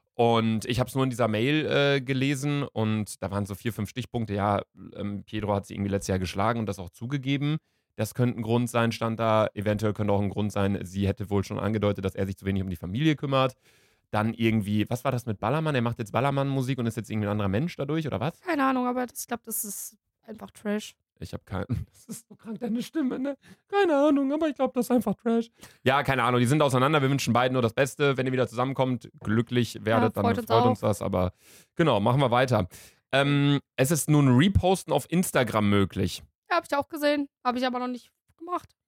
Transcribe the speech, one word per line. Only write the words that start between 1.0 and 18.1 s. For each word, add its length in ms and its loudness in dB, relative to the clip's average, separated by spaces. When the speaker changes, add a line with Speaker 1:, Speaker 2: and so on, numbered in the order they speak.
Speaker 1:
in 60 -2
dieser 180 0
Mail, 360 0
äh, 380 2
gelesen 640 -2
und 580 -4
da 80 -6
waren 160 -2
so 80 -8
vier, 180 -6
fünf 160 -6
Stichpunkte. 460 -6
Ja, 260 2
ähm, 300 -8
Pedro 300 -4
hat 120 -2
sie 80 -14
irgendwie 160 -2
letztes 180 -2
Jahr 100 0
geschlagen 420 -2
und 60 -4
das 140 -6
auch 100 -12
zugegeben. 680 -4
Das 180 -6
könnte 260 0
ein 20 -6
Grund 260 2
sein, 220 2
stand 300 -4
da. 340 4
Eventuell 400 0
könnte 180 0
auch 80 2
ein 100 -2
Grund 200 -2
sein, 340 0
sie 220 -2
hätte 240 -2
wohl 140 2
schon 160 -6
angedeutet, 440 0
dass 120 -2
er 100 -2
sich 100 -6
zu 100 -20
wenig 160 0
um 60 -4
die 80 -4
Familie 400 0
kümmert. 380 0
Dann 240 0
irgendwie, 560 2
was 140 -4
war 80 0
das 120 -4
mit 160 -6
Ballermann? 340 -2
Er 60 0
macht 180 -2
jetzt 140 -8
Ballermann-Musik 680 -2
und 60 -4
ist 140 -2
jetzt 120 -10
irgendwie 180 -2
ein 40 -2
anderer 160 -2
Mensch 280 -2
dadurch, 300 -4
oder 140 -4